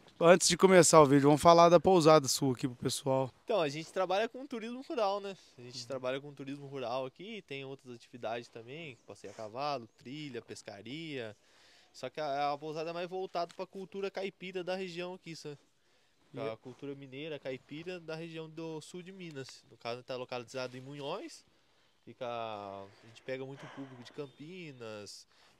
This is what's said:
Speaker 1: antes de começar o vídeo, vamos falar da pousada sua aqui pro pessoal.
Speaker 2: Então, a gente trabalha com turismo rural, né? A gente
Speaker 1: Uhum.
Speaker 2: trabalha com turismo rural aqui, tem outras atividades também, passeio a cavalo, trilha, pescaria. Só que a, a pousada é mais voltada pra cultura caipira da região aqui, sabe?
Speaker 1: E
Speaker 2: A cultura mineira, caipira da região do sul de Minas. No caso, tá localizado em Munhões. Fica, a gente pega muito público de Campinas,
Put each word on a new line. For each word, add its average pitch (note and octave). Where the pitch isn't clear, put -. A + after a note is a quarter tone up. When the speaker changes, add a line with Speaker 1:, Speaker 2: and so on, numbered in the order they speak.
Speaker 1:
antes F3
de F3
começar F3+
o D3
vídeo, C#3
vamos D3
falar E3+
da E3+
pousada D#3
sua C3+
aqui C#3
pro B2
pessoal. C3
Speaker 2:
Então, G#3+
a D#3
gente D#3
trabalha F#3+
com B3+
turismo A#3
rural, G3+
né? G3
A -
gente B2
Speaker 1:
Uhum. A#2+
Speaker 2:
trabalha C3
com C#3+
turismo C#3+
rural C3
aqui, F#3
tem C#3
outras C3+
atividades A#2+
também, B2+
passeio G2+
a -
cavalo, A#2+
trilha, C3+
pescaria. A2+
Só -
que -
a, C#3+
a D3
pousada D#3
é E3+
mais F3
voltada F3+
pra F#3
cultura G3
caipira F#3
da F3+
região F3+
aqui, E3+
sabe? D3
Speaker 1:
E C3+
Speaker 2:
A A2+
cultura C#3
mineira, C#3
caipira D#3
da D#3+
região D#3+
do D#3+
sul F3+
de F3+
Minas. E3
No A2
caso, A#2+
tá B2+
localizado B2
em C3
Munhões. D3
Fica, B2
a G#2
gente A2+
pega C3
muito C#3
público C3
de -
Campinas, C3+